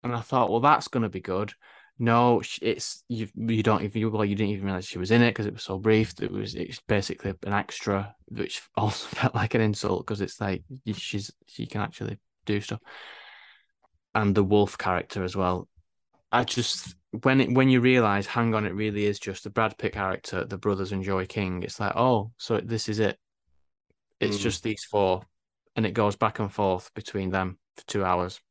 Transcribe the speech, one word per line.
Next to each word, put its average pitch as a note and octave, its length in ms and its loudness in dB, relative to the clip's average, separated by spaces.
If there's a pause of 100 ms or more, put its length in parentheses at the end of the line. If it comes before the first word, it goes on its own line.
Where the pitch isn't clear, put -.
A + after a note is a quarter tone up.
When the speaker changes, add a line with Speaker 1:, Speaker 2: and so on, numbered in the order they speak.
Speaker 1:
And B2 140 -2
I A2+ 40 -4
thought, B2 300 2
"Well, A#2 100 2
that's C#3+ 280 4
gonna A2+ 220 0
be F#2 100 -8
good." G2 320 -4 (460)
No, A#2 420 6
sh-, - 220 -10
it's, - 460 -4
you, A2+ 260 -6
you A2+ 280 0
don't G#2+ 200 4
even, G#2+ 300 -2
well, G#2+ 120 2
you G2+ 100 0
didn't G2+ 180 0
even G2 120 -6
realize F#2+ 220 -2
she - 120 -10
was F#2 120 -4
in A#2 100 8
it A#2+ 140 6
'cause G#2+ 120 -4
it G#2 60 -4
was A2 100 -12
so F#2+ 160 -6
brief. A2 440 4
It - 100 -4
was, G2+ 220 -6
it's - 340 -10
basically G2+ 460 -2 (100)
an G2+ 80 -4
extra, G2+ 640 -2 (140)
which - 400 -8
<laughs> - 80 -10
also - 320 -2
felt - 260 0
like A2 200 0
an A#2+ 60 4
insult G2+ 460 0
'cause G2+ 160 -4
it's - 180 -8
like, F#2+ 220 -4 (240)
y-, G#2+ 100 -4
she's, - 340 -8 (160)
she - 200 -10
can G#2+ 160 -6
actually - 360 -8 (280)
do G#2 160 0
stuff. G#2+ 180 -8 (1300)
And G#2 200 2
the G2+ 100 4
wolf G2+ 340 4
character F#2 460 -2
as F#2 120 -6
well. F2+ 320 0 (640)
I A#2+ 120 4
just, - 500 -4 (280)
when C3+ 180 6
it, B2+ 120 2
when C3 160 6
you B2+ 140 6
realize, A2 440 4
hang A#2 280 0
on, G#2+ 120 0
it F2+ 80 -4
really G#2 300 -2
is G2+ 140 0
just - 260 -10
the G#2 60 -8
Brad A2 260 0
Pitt G#2 160 -4
character, F#2+ 520 -4
the G2+ 140 -8
brothers G2 340 -2
and F#2+ 120 -4
Joey F#2+ 220 -2
King, F#2 360 -4
it's - 180 -10
like, G#2 160 -2
"Oh, A#2 420 2
so A2 200 -2
this A2+ 300 -4
is G#2 100 -2
it." G#2+ 200 0 (1000)
It's G#2 180 0
Speaker 2:
Hmm. G2+ 40 -4
Speaker 1:
just A2 200 -2
these A2 280 -4
four, G2 320 2 (540)
and A2 100 0
it F#2+ 60 -2
goes G#2 240 2
back G#2+ 240 0
and G2+ 120 -2
forth F#2+ 420 0
between F#2+ 360 -6
them F#2 280 -2 (180)
for - 100 -20
two G2 180 -2
hours, F2+ 360 -2 (100)